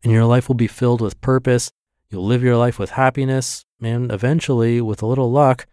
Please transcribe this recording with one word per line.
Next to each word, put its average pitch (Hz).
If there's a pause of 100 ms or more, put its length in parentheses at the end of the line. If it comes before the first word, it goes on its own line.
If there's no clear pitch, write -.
And 117
your 113
life 123
will 131
be 117
filled 120
with 107
purpose. 127 (380)
You'll 95
live 123
your 123
life 117
with 98
happiness, 131 (180)
and 117
eventually, 120
with 107
a 110
little 123
luck, 135